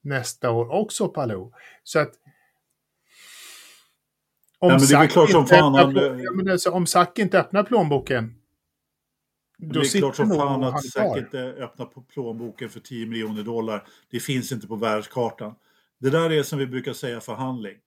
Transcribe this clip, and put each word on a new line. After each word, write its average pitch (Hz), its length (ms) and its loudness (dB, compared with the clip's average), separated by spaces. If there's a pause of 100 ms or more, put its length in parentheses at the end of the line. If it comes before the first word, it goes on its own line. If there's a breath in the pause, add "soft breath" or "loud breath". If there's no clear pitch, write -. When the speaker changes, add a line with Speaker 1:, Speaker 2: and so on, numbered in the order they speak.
Speaker 1:
nästa 131 480 -6
år 117 200 -2
också, 208 380 -4
Palou. 107 440 -6 (320 loud breath)
Så - 140 -4
att... 147 140 -2 (2500 loud breath)
Om 180 120 6
Speaker 2:
Ja, 135 80 8
men - 0 -
det 139 60 6
är 143 140 8
väl 151 100 6
Speaker 1:
Zack - 40 -6
Speaker 2:
klart 165 180 6
som 170 100 6
Speaker 1:
inte 131 140 6
Speaker 2:
fan 151 200 8
Speaker 1:
öppnar 135 100 8
Speaker 2:
han, 135 100 2
Speaker 1:
plå-, 131 300 0
ja, - 80 -8
men 185 180 -2
alltså, 180 200 0
om 175 160 0
Zack 180 320 2
inte 190 220 2
öppnar 196 240 0
plånboken, 139 680 -2 (1200)
Speaker 2:
Men 160 100 -14
Speaker 1:
då 151 120 -6
Speaker 2:
det - 0 -
är 139 40 2
Speaker 1:
sitter 139 160 0
Speaker 2:
klart 139 160 0
som 214 120 2
Speaker 1:
nog 180 100 2
Speaker 2:
fan 139 240 0
Speaker 1:
han 127 120 -2
Speaker 2:
att 143 120 -6
Zack 131 180 -2
Speaker 1:
kvar. 147 140 -2
Speaker 2:
inte 131 220 -10
öppnar 127 460 -12
på - 160 -20
plånboken 117 680 -12
för 104 100 -20
tio 113 260 -12
miljoner 110 360 -8
dollar. 113 440 -6 (240 soft breath)
Det 120 100 -8
finns 127 320 -6
inte 104 140 -10
på 110 100 -10
världskartan. 110 800 -6 (460)
Det 131 100 -2
där 165 220 0
är 151 100 0
som 143 160 -8
vi 135 80 -4
brukar 127 260 -8
säga, 117 280 -10
förhandling. 120 540 -10 (120)